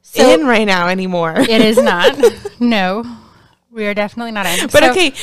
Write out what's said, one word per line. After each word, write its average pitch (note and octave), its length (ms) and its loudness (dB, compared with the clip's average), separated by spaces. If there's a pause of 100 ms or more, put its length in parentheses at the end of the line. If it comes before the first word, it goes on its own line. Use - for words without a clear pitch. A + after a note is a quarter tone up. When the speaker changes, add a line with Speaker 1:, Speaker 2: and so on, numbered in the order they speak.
Speaker 1:
So - 320 2
Speaker 2:
in D#4+ 140 0
right A3 200 2
now F3+ 200 0
anymore. F3+ 500 -2
Speaker 1:
It A3+ 240 2
is G#3+ 160 4
not. G3+ 400 2 (240)
Speaker 2:
<laughs> - 180 -18
Speaker 1:
No. A3 460 -2 (640)
We A3 160 -10
are G#3 80 -4
definitely G#3+ 380 -6
not G3+ 160 -4
in. F#3 220 -4
Speaker 2:
But - 140 4
Speaker 1:
So C4 80 4
Speaker 2:
okay, E4 320 0